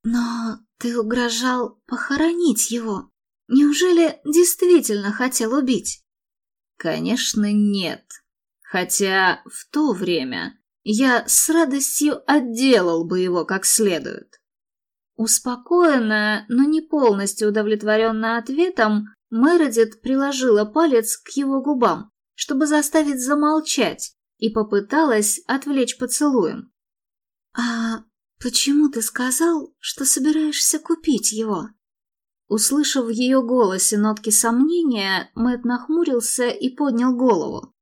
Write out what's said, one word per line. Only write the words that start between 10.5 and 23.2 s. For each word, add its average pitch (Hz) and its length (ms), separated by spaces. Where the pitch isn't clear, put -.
я 233 440
с - 220
радостью 294 800
отделал 226 760
бы 180 140
его 180 260
как 185 200
следует». - 760
Успокоенная, 226 1300
но 247 140
не 311 180
полностью 214 680
удовлетворенная 220 880
ответом, 233 680
Мередит 233 720
приложила 262 640
палец 226 500
к - 140
его 269 320
губам, 240 500
чтобы 285 240
заставить 294 580